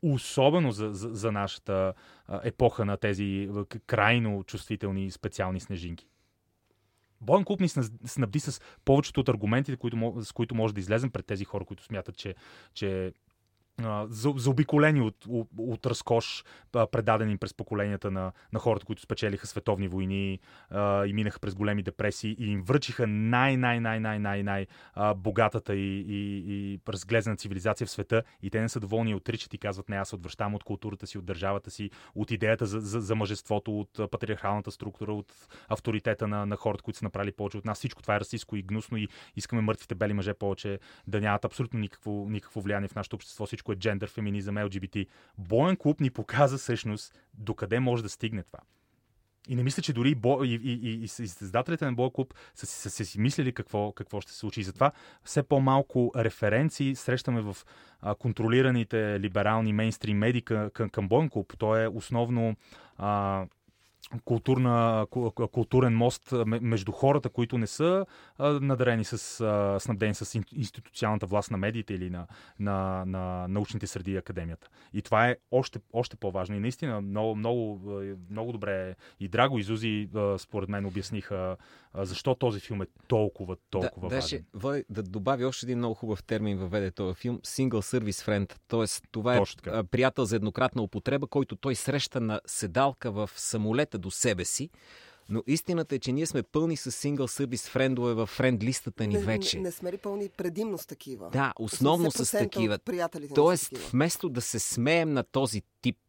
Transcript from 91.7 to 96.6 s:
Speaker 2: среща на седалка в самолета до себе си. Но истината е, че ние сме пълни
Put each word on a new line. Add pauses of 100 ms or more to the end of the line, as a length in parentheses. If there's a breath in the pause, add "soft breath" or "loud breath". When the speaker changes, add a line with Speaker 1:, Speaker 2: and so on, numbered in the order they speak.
Speaker 2:
среща
на
седалка
в
самолета
до
себе
си. (580 loud breath)
Но
истината
е,
че
ние
сме
пълни